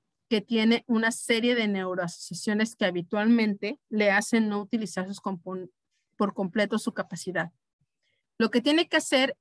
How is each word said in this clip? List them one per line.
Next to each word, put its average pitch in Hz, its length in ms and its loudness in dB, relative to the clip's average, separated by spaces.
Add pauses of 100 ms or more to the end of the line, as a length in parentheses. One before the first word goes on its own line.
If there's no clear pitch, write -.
(280)
que 214 120 2
tiene 226 460 2
una 226 240 2
serie 233 440 0
de 226 140 0
neuroasociaciones 190 1080 -4
que - 80 0
habitualmente 208 1040 0
le 208 220 2
hacen 214 380 2
no 208 120 -2
utilizar 202 460 -4
sus 202 140 -10
compon-, 185 500 -8 (460)
por 202 180 0
completo 202 440 -2
su - 140 -4
capacidad. 175 600 -6 (840)
Lo 226 120 2
que 247 100 2
tiene 302 280 2
que - 80 0
hacer 277 440 2